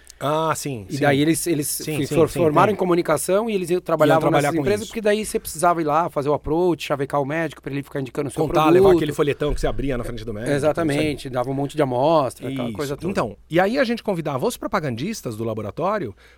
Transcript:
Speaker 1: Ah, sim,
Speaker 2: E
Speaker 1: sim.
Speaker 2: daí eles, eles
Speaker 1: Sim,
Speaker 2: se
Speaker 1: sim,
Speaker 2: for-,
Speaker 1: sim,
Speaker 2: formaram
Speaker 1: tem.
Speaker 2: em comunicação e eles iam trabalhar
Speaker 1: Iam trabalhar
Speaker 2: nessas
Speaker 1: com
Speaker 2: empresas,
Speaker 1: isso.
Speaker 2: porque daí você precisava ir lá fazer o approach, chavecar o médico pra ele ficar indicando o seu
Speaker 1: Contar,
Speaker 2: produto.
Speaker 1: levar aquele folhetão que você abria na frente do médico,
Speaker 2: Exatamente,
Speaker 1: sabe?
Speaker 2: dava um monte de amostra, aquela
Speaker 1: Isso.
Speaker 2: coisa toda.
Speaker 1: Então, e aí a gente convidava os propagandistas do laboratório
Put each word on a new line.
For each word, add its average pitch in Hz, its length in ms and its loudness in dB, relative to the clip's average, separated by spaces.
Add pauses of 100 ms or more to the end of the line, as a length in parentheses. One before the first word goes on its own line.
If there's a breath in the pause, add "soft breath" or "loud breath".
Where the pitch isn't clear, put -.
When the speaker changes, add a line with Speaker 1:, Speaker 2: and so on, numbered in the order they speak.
(200 loud breath)
Speaker 1:
Ah, 156 340 0
sim, 120 340 -8
Speaker 2:
E 139 60 -8
Speaker 1:
sim. 135 60 -4
Speaker 2:
daí 143 200 4
eles, 156 240 2
eles 147 220 0
Speaker 1:
Sim, - 300 -6
Speaker 2:
se 139 100 -2
Speaker 1:
sim, 147 80 -4
Speaker 2:
for-, 151 140 6
Speaker 1:
sim, - 100 -4
Speaker 2:
formaram 165 300 4
Speaker 1:
tem. 208 60 2
Speaker 2:
em 190 40 -8
comunicação 180 720 0
e - 20 -2
eles 185 160 -2
iam 180 120 0
trabalhar 156 340 4
Speaker 1:
Iam 160 60 4
trabalhar 147 220 2
Speaker 2:
nessas 147 120 0
Speaker 1:
com 160 80 0
Speaker 2:
empresas, 208 200 0
Speaker 1:
isso. - 80 -10
Speaker 2:
porque 226 100 -6
daí 208 260 0
você 220 140 -4
precisava 170 420 0
ir - 20 0
lá 156 240 2
fazer 143 200 -2
o 147 60 4
approach, 160 500 0
chavecar 143 360 -2
o 139 60 0
médico 156 340 -4
pra - 120 -10
ele 139 100 -4
ficar - 180 -8
indicando 139 280 -4
o - 20 -6
seu 156 160 -2
Speaker 1:
Contar, 151 160 2
Speaker 2:
produto. 156 120 6
Speaker 1:
levar 190 200 8
aquele 156 180 0
folhetão 147 400 0
que 139 80 -2
você - 60 -2
abria 123 320 -2
na 120 60 -4
frente 117 200 -10
do 113 80 -8
médico, 120 220 -2
Speaker 2:
Exatamente, 147 680 0
Speaker 1:
sabe? 127 100 -10
Speaker 2:
dava 127 160 -2
um - 20 -2
monte 139 240 -4
de 151 60 2
amostra, 135 640 0
aquela 131 200 -6
Speaker 1:
Isso. 110 80 -8
Speaker 2:
coisa 143 200 -4
toda. 165 140 -6
Speaker 1:
Então, 135 260 -4 (140)
e 156 80 2
aí 202 180 2
a 285 60 2
gente 233 220 -2
convidava 151 420 -2
os 247 100 -2
propagandistas 147 800 -4
do 110 60 -6
laboratório 113 720 -4 (240 soft breath)